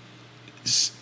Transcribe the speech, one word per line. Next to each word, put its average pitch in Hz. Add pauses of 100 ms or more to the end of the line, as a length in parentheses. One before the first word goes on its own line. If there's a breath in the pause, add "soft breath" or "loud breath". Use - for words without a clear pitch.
(640)
s-, -